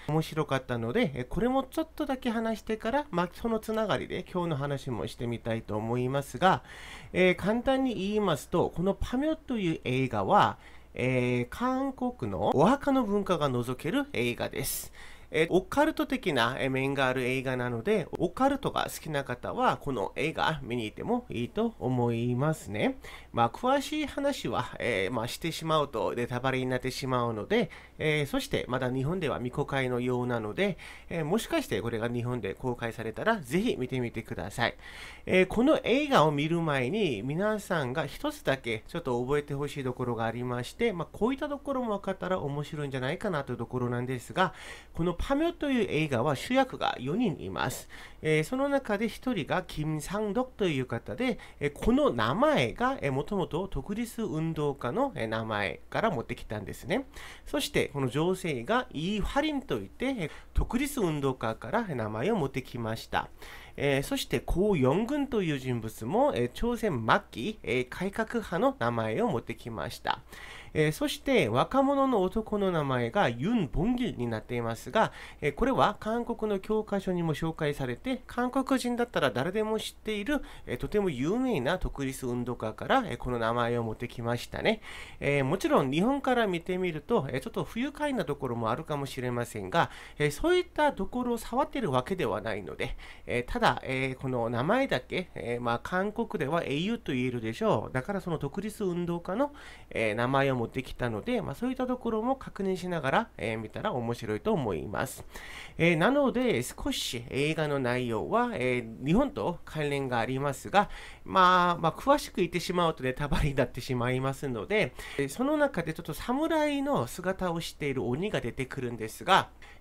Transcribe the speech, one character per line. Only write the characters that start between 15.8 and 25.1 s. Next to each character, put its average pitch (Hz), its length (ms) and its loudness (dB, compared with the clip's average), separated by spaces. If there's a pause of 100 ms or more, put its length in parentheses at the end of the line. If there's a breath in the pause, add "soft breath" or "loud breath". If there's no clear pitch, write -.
ル 311 80 2
ト 302 140 0
的 240 260 0
な、 123 240 4
え 135 120 0
ー、 - 20 0
面 135 240 0
が 135 140 4
あ 127 40 2
る 131 120 0
映 127 180 0
画 127 140 -2
な 123 120 -2
の 117 140 -2
で、 202 300 2
オ - 180 0
カ 262 180 2
ル 277 100 0
ト - 120 -2
が - 140 2
好 - 160 -8
き 156 100 -10
な 139 140 0
方 120 300 -6
は 196 220 2
こ - 140 -6
の 113 240 -2
映 160 180 -2
画 156 300 0
見 120 140 -4
に 117 80 -2
行 107 100 -6
っ - 20 -16
て - 60 -8
も 240 260 -2
い 117 160 -4
い 113 40 -4
と 226 320 -2
思 120 320 2
い 120 240 0
ま 151 180 2
す - 140 -14
ね。 139 280 0 (360 loud breath)
ま - 120 2
あ、 - 60 2
詳 269 300 2
し 302 220 -4
い 285 40 -4
話 277 400 -2
は、 113 320 -2
え 98 320 2